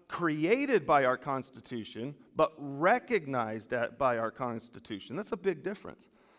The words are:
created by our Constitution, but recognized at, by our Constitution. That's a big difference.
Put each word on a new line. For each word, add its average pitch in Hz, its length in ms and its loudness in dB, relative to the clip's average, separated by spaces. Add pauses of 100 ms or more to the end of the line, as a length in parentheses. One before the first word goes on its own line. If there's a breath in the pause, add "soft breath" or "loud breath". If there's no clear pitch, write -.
created 175 800 2
by 143 180 6
our 127 120 4
Constitution, 127 960 -8 (220 loud breath)
but 156 220 4
recognized 139 1120 0
at, 120 260 -2
by 123 200 2
our 113 120 -2
Constitution. 113 840 -8
That's 208 160 -8
a - 40 -4
big 170 280 -2
difference. - 420 -10 (320 soft breath)